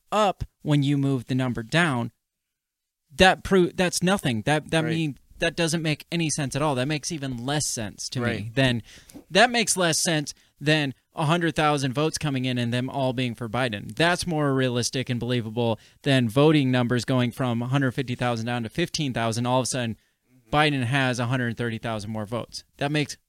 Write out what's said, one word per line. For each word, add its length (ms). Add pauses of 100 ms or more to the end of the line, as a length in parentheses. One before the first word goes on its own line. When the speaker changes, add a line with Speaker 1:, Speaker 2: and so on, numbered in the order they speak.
(120)
Speaker 1:
up 320 (200)
when 200
you 140
move 280
the 100
number 280
down, 480 (1040)
that 280
pro-, 260
that's 340
nothing. 400
That, 280
that 120
Speaker 2:
Right. 100
Speaker 1:
mean, 240 (220)
that 160
doesn't 260
make 300
any 180
sense 260
at 60
all. 140
That 120
makes 240
even 340
less 220
sense 420
to 100
me 60
Speaker 2:
Right. 300
Speaker 1:
than, 260 (480)
that 220
makes 260
less 240
sense 320 (260)
than 340 (200)
a 120
hundred 300
thousand 380
votes 240
coming 280
in 120
and 160
them 160
all 240
being 220
for 140
Biden. 460
That's 320
more 260
realistic 560
and 100
believable 580 (260)
than 260
voting 420
numbers 340
going 260
from 300
a 60
hundred 240
fifty 240
thousand 320
down 160
to 60
fifteen 440
thousand. 320
All 140
of 40
a 40
sudden, 300 (540)
Biden 320
has 360
a 80
hundred 300
thirty 200
thousand 340
more 140
votes. 380 (140)
That 140
makes 260 (120)